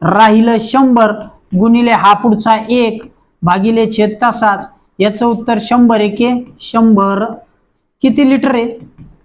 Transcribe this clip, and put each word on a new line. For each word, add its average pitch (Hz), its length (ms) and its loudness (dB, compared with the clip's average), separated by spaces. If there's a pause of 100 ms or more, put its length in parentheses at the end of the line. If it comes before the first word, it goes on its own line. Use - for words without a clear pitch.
राहिलं 220 580 2
शंभर 233 520 2 (420)
गुणिले 233 380 2
हा 202 220 4
पुढचा 220 400 0 (160)
एक 233 320 -2 (400)
भागिले 208 500 0
छेद 214 180 0 (120)
तसाच, 220 440 -2 (320)
याचं 214 280 0
उत्तर 226 360 -2
शंभर 233 380 2
एके 208 300 -2 (320)
शंभर. 208 600 0 (800)
किती 277 280 2
लिटर 262 240 0
आहे? 233 120 -2 (580)